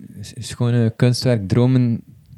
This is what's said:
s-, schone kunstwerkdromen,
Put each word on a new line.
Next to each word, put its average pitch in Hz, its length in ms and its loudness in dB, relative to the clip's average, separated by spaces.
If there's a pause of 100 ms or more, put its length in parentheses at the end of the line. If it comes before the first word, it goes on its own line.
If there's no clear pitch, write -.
(220)
s-, - 160 -16
schone 117 580 0
kunstwerkdromen, 123 1040 2 (360)